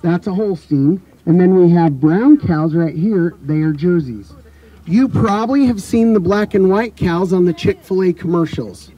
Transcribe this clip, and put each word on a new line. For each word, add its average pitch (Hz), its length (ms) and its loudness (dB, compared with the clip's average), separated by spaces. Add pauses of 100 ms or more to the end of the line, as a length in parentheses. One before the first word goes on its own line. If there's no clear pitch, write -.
That's 175 240 -2
a 196 80 -6
Holstein. 180 680 -2 (240)
And 170 120 2
then 185 180 4
we 180 160 6
have 165 280 2
brown 208 400 4
cows 156 340 -2
right 165 220 -2
here. 175 460 -2
They 151 180 -2
are 156 140 0
Jerseys. 139 580 -4 (540)
You 226 240 0
probably 226 560 0
have 233 180 -2
seen 226 300 0
the 208 80 2
black 202 320 -2
and 190 160 2
white 214 260 -2
cows 175 380 -2
on 180 100 2
the 175 80 2
Chick-fil-A 185 640 -2
commercials 160 840 -6